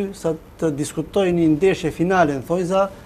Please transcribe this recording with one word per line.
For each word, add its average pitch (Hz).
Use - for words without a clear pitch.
sa 165
të 160
diskutojë 165
një 165
ndeshje 160
finale 170
në 123
thojza 185